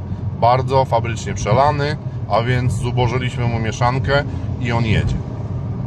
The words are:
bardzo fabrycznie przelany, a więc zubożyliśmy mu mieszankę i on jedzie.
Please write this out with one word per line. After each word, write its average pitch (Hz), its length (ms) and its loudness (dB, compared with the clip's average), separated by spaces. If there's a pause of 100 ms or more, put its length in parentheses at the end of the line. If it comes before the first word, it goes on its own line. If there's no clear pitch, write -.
(400)
bardzo 131 440 4
fabrycznie 113 500 -2
przelany, 143 640 2 (340)
a 107 120 2
więc 123 300 0
zubożyliśmy 123 720 0
mu 117 140 0
mieszankę 127 680 2 (360)
i 120 120 -2
on 117 120 2
jedzie. - 320 2 (720)